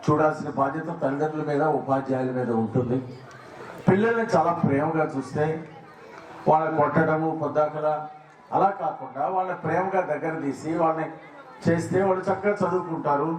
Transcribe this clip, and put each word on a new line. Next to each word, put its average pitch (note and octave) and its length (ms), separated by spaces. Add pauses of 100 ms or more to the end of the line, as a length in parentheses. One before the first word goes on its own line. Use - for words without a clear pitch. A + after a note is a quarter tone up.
చూడాల్సిన D3+ 440 (120)
బాధ్యత D3+ 280 (140)
తల్లిదండ్రుల D3+ 480
మీద, C#3+ 120 (160)
ఉపాధ్యాయుల C3 600
మీద A#2+ 120 (120)
ఉంటుంది. A#2+ 360 (880)
పిల్లల్ని A3+ 360 (100)
చాలా D#3+ 180 (100)
ప్రేమగా D3+ 500
చూస్తే, C#3 320 (1040)
వాళ్ళని D#3 320
కొట్టడము D#3 480 (140)
పొద్దాకల D3+ 460 (680)
అలా F#3+ 140 (120)
కాకుండా C#3 400 (140)
వాళ్ళని F#3 300
ప్రేమగా F#3 360 (100)
దగ్గర D3+ 220 (120)
తీసి C#3 260 (100)
వాళ్ళని D#3+ 240 (600)
చేస్తే E3 320 (100)
వాళ్ళు F#3 200
చక్కగా G3 340
చదువుకుంటారు D#3+ 760